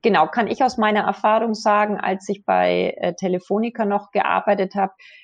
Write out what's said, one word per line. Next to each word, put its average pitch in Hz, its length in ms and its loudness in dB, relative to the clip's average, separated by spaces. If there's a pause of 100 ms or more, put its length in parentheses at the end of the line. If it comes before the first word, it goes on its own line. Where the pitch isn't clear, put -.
genau, 190 260 4
kann - 200 -2
ich 233 160 0
aus 247 140 0
meiner 214 240 2
Erfahrung 220 540 0
sagen, 208 420 0
als - 320 -4
ich 202 160 -6
bei, 180 520 2
äh, 175 160 -2
Telefonica 202 720 -4
noch 202 260 -4
gearbeitet 196 640 0
hab, 196 200 -4 (280)